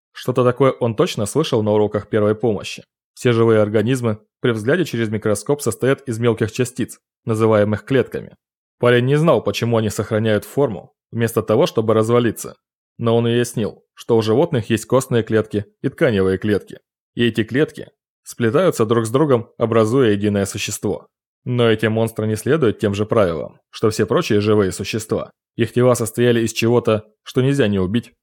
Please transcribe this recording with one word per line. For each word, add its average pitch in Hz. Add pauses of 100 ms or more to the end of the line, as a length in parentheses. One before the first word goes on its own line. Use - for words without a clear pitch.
(120)
Что-то 127
такое 127
он 117
точно 139
слышал 131
на 107
уроках 104
первой 107
помощи. - (300)
Все -
живые 113
организмы 110 (200)
при 123
взгляде 120
через 117
микроскоп 107
состоят 123
из 113
мелких 117
частиц, - (260)
называемых 107
клетками. - (420)
Парень 120
не 139
знал, 151
почему 117
они 110
сохраняют 107
форму, 127 (160)
вместо 113
того, 123
чтобы 110
развалиться. 110 (420)
Но 117
он 117
уяснил, 117 (100)
что -
у 113
животных 117
есть 110
костные 123
клетки 107 (160)
и 139
тканевые 95
клетки. - (340)
И 117
эти 110
клетки 143 (340)
сплетаются 120
друг 113
с 110
другом, 135
образуя 113
единое 101
существо. - (380)
Но 120
эти 110
монстры 110
не 110
следуют 123
тем 101
же 104
правилам, 85 (100)
что -
все 104
прочие 120
живые 104
существа. 101 (260)
Их 117
тела 123
состояли 117
из 113
чего-то, 113 (160)
что -
нельзя 135
ни 101
убить, 98 (100)